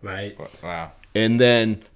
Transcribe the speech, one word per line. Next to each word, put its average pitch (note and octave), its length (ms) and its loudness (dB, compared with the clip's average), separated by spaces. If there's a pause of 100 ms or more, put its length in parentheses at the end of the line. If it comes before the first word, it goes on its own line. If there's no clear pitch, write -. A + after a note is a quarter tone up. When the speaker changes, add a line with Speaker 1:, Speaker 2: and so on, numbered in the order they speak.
Speaker 1:
Right. G2+ 360 -10
Speaker 2:
Wa-, D2+ 80 -14 (160)
wow. E2 300 -10 (220)
Speaker 3:
And A2+ 260 2
then A2+ 420 4 (140)